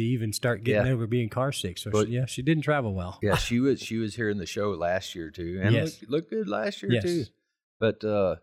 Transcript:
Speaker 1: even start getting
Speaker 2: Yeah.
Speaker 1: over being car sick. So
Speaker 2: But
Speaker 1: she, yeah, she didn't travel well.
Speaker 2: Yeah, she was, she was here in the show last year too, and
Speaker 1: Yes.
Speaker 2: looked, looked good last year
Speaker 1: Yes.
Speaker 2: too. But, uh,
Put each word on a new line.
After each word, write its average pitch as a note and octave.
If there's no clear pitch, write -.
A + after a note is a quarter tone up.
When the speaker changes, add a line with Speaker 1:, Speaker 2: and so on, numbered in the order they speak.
Speaker 1:
even A2+
start A2+
getting G#2+
Speaker 2:
Yeah. C3
Speaker 1:
over A2+
being A#2
car C3+
sick. -
So G#2+
Speaker 2:
But G#2+
Speaker 1:
she, A2+
yeah, B2
she -
didn't D#3
travel C#3
well. F2+
Speaker 2:
Yeah, F#2+
she A#2+
was, C3
she A2
was G#2+
here A2
in G2+
the F2
show G#2
last F2
year D#2+
too, F2+
and G#2+
Speaker 1:
Yes. -
Speaker 2:
looked, A2+
looked D#3+
good A3
last G3+
year G3
Speaker 1:
Yes. -
Speaker 2:
too. E3+
But, A2
uh, G2